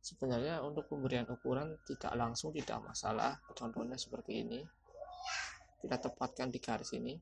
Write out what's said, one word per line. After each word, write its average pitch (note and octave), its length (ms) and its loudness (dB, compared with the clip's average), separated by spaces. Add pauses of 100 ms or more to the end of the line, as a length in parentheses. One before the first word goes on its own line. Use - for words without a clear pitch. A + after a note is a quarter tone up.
Sebenarnya C3+ 640 2
untuk D3 240 -2
pemberian B2+ 400 2
ukuran C3+ 560 2
tidak - 320 -2
langsung A#2 320 2
tidak A#2 320 0
masalah. A2+ 560 2 (160)
Contohnya A#2 400 -2
seperti A#2 480 -4
ini. A#2+ 240 -4 (1120)
Kita - 160 0
tepatkan B2+ 560 0
di A#2+ 80 -2
garis A2+ 320 0
ini. A#2+ 320 0